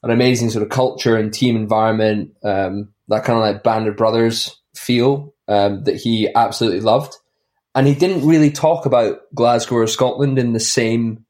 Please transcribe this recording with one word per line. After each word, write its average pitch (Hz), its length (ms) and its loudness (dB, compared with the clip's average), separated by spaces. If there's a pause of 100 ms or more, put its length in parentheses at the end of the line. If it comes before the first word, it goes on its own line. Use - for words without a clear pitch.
an 120 80 -4
amazing 120 400 2
sort 110 120 -2
of 104 80 -6
culture 127 460 0
and 107 160 -2
team 120 240 0
environment, 110 760 0 (100)
um, 98 520 -4 (140)
that 107 160 -2
kind 117 140 2
of, 110 60 2
like, 104 180 -2
Band 110 240 0
of 104 100 -4
Brothers 113 600 0 (180)
feel, 139 600 -2 (120)
um, 101 380 0
that - 120 0
he 110 380 -2
absolutely 113 460 0
loved. 120 360 0 (580)
And 135 120 2
he 143 80 4
didn't 175 320 0
really 156 240 6
talk 160 360 -2
about 120 340 0 (140)
Glasgow 120 420 0
or 113 100 2
Scotland 131 520 0
in 120 160 0
the 113 60 -2
same 113 680 -2